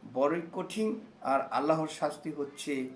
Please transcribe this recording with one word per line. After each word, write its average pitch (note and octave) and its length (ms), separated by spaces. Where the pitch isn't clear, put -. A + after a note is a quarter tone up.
বড়ই F3 280
কঠিন, G#3+ 480
আর C3 200
আল্লাহর D#3 480
শাস্তি D3+ 440
হচ্ছে C#3 640